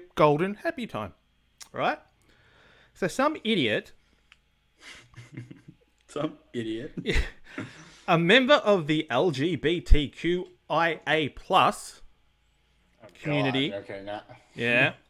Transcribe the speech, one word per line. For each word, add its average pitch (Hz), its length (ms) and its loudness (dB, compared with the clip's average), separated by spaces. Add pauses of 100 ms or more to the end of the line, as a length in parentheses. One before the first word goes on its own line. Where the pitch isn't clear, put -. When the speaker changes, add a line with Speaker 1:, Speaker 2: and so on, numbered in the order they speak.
(160)
Speaker 1:
golden 165 400 2
happy 285 320 -8
time, 107 260 -10 (600)
right? 170 260 -2 (960)
So - 140 -4
some 294 360 0
idiot 170 540 0
Speaker 2:
<laughs> - 1500 -20 (640)
Some 147 300 -8 (160)
idiot. 113 400 -8 (580)
Speaker 1:
<laughs> - 560 -16
a 175 120 2
member 240 360 4
of 202 320 2
the 156 220 0
L 151 220 2
G 143 240 -2
B 156 260 -2
T 147 280 6
Q 175 380 -2 (220)
I 160 380 0
A 151 220 2
plus - 680 0 (1040)
Speaker 2:
Oh, 107 40 -20 (140)
Speaker 1:
community. 139 480 0
Speaker 2:
God. 101 100 -8
Okay, 101 260 -14
now. 104 160 -8 (340)
Speaker 1:
Yeah. 123 420 0
Speaker 2:
<laughs> - 120 -20